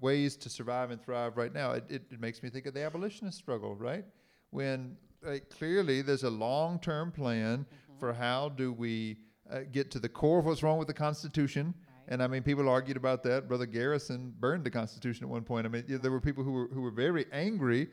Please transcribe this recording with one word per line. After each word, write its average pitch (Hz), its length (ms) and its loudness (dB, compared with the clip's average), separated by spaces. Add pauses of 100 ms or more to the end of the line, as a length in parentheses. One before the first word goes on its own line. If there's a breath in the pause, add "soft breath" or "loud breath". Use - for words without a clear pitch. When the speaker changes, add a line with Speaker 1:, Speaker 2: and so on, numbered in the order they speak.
Speaker 1:
ways 139 360 4
to - 120 -14
survive 123 420 -4
and 113 100 -10
thrive 120 360 -2
right 120 160 0
now, 139 180 0
it, 120 180 -2
it, 143 220 -8
it 120 80 -12
makes 113 240 -6
me 123 60 -6
think 127 160 -10
of 139 80 -8
the 143 100 -4
abolitionist 180 540 -6
struggle, 107 380 -4
right? 131 280 -4 (460 soft breath)
When, 131 480 -4 (260)
like, 143 260 -6
clearly 160 520 2
there's 135 220 2
a 123 60 2
long-term 156 840 0
plan 120 540 0
Speaker 2:
Mm-hmm. - 340 -20
Speaker 1:
for 123 140 0
how 123 360 0
do 131 240 -2
we, 113 440 -2 (320 loud breath)
uh, 131 100 -4 (120)
get 139 200 0
to 127 80 -6
the 117 100 -2
core 160 300 4
of 151 60 4
what's 156 180 2
wrong 156 160 4
with 156 80 -2
the 151 60 -4
Constitution. 151 720 0 (200)
Speaker 2:
Right. - 260 -10
Speaker 1:
And, 127 100 2
I 127 40 4
mean, 131 160 0
people 143 240 4
argued 131 300 4
about 127 260 2
that. 123 240 2
Brother 123 200 0
Garrison 127 720 -2
burned 147 260 2
the 113 60 0
Constitution 117 520 -2
at 131 60 -6
one 117 140 -2
point. 113 220 0
I 113 40 -2
mean, 117 180 -2
yeah, 135 100 0
there 131 140 2
were 131 100 2
people 135 220 0
who 135 80 0
were, 123 160 0
who 135 140 -4
were 123 100 -2
very 139 400 2
angry 147 600 2